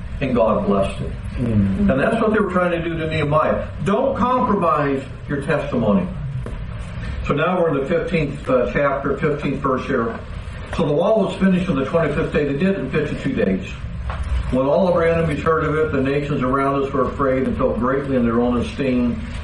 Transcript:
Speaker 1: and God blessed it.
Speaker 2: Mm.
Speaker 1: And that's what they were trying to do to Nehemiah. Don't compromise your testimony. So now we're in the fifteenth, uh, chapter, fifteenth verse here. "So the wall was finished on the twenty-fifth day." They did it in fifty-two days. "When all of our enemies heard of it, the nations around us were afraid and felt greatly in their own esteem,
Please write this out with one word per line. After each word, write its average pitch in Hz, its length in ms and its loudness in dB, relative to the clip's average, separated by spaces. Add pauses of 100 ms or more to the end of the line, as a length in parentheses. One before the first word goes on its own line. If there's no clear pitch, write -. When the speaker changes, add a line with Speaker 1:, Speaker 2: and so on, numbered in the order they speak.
(220)
Speaker 1:
and 127 140 0
God 98 320 2
blessed 101 340 0
it. - 100 -4 (260)
Speaker 2:
Mm. 113 520 2
Speaker 1:
And 131 100 4
that's 214 220 2
what 208 120 4
they 214 60 4
were 185 120 0
trying 180 200 2
to 165 160 0
do 165 100 -2
to 160 100 -2
Nehemiah. 151 600 2 (160)
Don't 214 320 2
compromise 170 880 2 (260)
your 143 140 -2
testimony. 107 640 0 (1200)
So 143 60 0
now 175 260 2
we're 156 160 2
in 135 60 0
the - 20 -4
fifteenth, 160 640 -2
uh, 165 240 2
chapter, 143 440 0
fifteenth 147 440 -2
verse 131 240 0
here. 117 300 -2 (600)
"So 165 120 0
the 147 60 0
wall 196 320 2
was - 100 -4
finished 185 340 2
on 139 60 0
the 135 100 0
twenty-fifth 156 480 0
day." 151 120 2
They 139 120 -2
did 185 120 2
it 196 100 0
in 131 100 -4
fifty-two - 440 -2
days. 190 380 0 (800)
"When 127 160 2
all 170 220 4
of 175 80 2
our 165 80 2
enemies 165 400 0
heard 156 200 2
of 147 120 0
it, 156 160 2
the 135 100 0
nations 143 400 0
around 139 400 0
us 139 100 -2
were 131 120 0
afraid 131 400 0
and 120 120 -2
felt 113 240 0
greatly 139 360 0
in 120 100 2
their 117 160 2
own 123 160 2
esteem, 123 640 -2 (220)